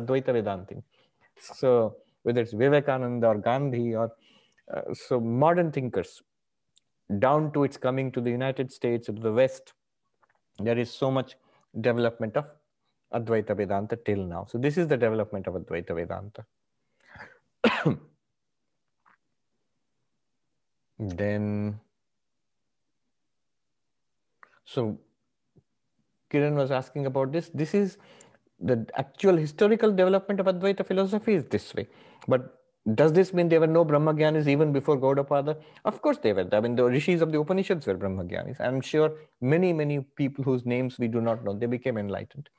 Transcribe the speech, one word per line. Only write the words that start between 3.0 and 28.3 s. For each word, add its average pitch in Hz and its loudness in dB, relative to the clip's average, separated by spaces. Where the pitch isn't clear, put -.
or 110 4
Gandhi 120 0
or, 117 -2
uh, - -6
so - -2
modern 151 2
thinkers, 127 -6
down 147 2
to 143 2
its 139 -4
coming 131 -2
to 127 -4
the 120 -2
United 131 -4
States 117 -2
or 110 -6
to 107 -10
the 110 0
West, 127 0
there 113 0
is 117 -4
so 135 -2
much 131 -4
development 117 -2
of 147 -4
Advaita 110 -2
Vedanta 101 -2
till 101 -4
now. 87 -8
So 117 -6
this 147 0
is 170 0
the 147 2
development 110 -2
of 90 -6
Advaita 85 -6
Vedanta. 92 -10
<coughs> - 2
Then, 104 -4
so 113 -4
Kiran 147 2
was 139 0
asking 135 -4
about 135 -2
this. 165 -6
This 151 -4
is 202 0